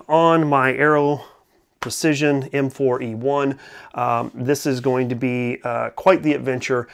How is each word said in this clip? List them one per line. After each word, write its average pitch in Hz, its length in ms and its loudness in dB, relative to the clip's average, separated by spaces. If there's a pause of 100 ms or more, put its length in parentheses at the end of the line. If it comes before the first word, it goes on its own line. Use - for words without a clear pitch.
on 165 400 4
my 131 260 2
Aero 147 520 2 (540)
Precision 143 720 0
M 139 180 0
four 127 320 0
E 113 140 -6
one. 139 440 -2 (340)
Um, 120 400 -2
this 127 320 -2
is 131 160 -2
going 127 280 0
to 127 60 -4
be, 123 480 -4
uh, 117 280 -4
quite 185 320 2
the 151 100 2
adventure 127 600 -2